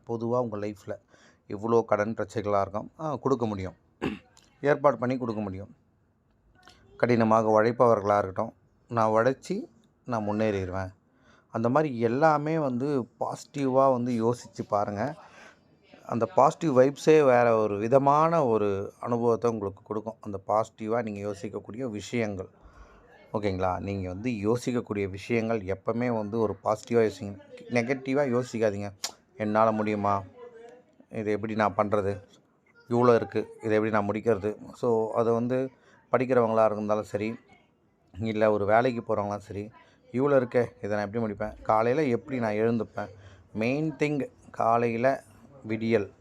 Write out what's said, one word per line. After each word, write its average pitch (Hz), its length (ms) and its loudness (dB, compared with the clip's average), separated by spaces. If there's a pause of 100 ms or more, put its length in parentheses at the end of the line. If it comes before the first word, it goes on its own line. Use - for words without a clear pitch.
பொதுவா 117 320 -2
உங்க 110 180 -4
லைஃப்ல 104 380 -10 (520)
இவ்வளோ 110 380 2
கடன் 104 280 0
பிரச்சனைகளா 101 480 -2
இருக்கும், 98 380 -6
ஆ, 156 160 -6
கொடுக்க 123 300 -2
முடியும், 95 280 -6 (880)
ஏற்பாடு 139 360 2
பண்ணி 123 200 -2
கொடுக்க 113 240 -6
முடியும். 98 340 -10 (1200)
கடினமாக 110 640 4
உழைப்பவர்களா 110 540 2
இருக்கட்டும், 101 360 -4 (340)
நான் 113 220 0
உழைச்சி 135 560 0 (380)
நான் 110 240 -4
முன்னேறிடுவேன். 98 640 -2 (580)
அந்த 117 180 -2
மாதிரி 139 300 0
எல்லாமே 147 600 2
வந்து 131 480 -2 (120)
பாசிட்டிவா 131 720 0
வந்து 120 380 0
யோசிச்சு - 400 -6
பாருங்க. 104 460 -4 (920)
அந்த 113 200 -2
பாசிட்டிவ் 143 520 2
வைப்ஸே 143 460 6
வேற 120 320 6
ஒரு 104 220 2
விதமான 139 680 4
ஒரு 104 540 0
அனுபவத்தை 117 520 0
உங்களுக்கு 101 320 -6
கொடுக்கும். 107 380 -8
அந்த 98 260 -10
பாசிட்டிவா 110 560 -2
நீங்க 104 280 -6
யோசிக்கக்கூடிய 104 580 -10
விஷயங்கள். 104 580 -6 (840)
ஓகேங்களா? 92 460 -2
நீங்க 95 280 -6
வந்து 101 220 -6
யோசிக்கக்கூடிய 110 800 -2
விஷயங்கள் 110 520 -2
எப்பவுமே 113 560 -4
வந்து 104 220 -4
ஒரு 101 240 0
பாசிட்டிவா 110 480 0
யோசிங்க. 101 280 -10 (300)
நெகட்டிவா 131 720 0
யோசிக்காதீங்க. 104 480 -4 (460)
"என்னால 107 340 2
முடியுமா? 104 520 0 (840)
இது 107 220 -4
எப்படி 107 240 -4
நான் 104 220 0
பண்றது?" 101 440 0 (680)
இவ்வளோ 120 260 6
இருக்கு, 107 480 -2
இதை 110 80 -2
எப்படி 107 200 2
நான் 104 200 0
முடிக்கிறது? 107 600 -2
So, 113 380 -2
அது 117 220 0
வந்து 127 360 -2 (420)
படிக்கிறவங்களா 120 540 2
இருந்தாலும் 104 380 0
சரி, 107 360 -6 (800)
இல்ல 107 320 2
ஒரு 101 140 0
வேலைக்கு 113 500 2
போறவங்களாம் 101 220 -4
சரி, 101 340 -12 (400)
"இவ்வளோ 139 300 2
இருக்கே, 120 240 0 (160)
இதை 104 160 -4
நான் 101 160 -4
எப்படி 117 120 -2
முடிப்பேன்? 107 360 -8
காலையில 120 440 2
எப்படி 123 340 -2
நான் 110 140 -2
எழுந்துப்பேன்?" 107 560 -2 (440)
மெயின் 139 460 -2
திங், 147 300 -2 (220)
காலையில 120 720 0 (440)
விடியல். 110 540 0